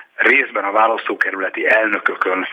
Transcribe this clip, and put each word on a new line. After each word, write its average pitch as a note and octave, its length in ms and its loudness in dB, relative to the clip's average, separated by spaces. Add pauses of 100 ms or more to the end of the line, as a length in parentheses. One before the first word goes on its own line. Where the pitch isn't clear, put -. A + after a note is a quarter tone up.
(140)
részben A#2 500 0
a G2 80 -4
választókerületi G2+ 960 0
elnökökön, G2+ 840 0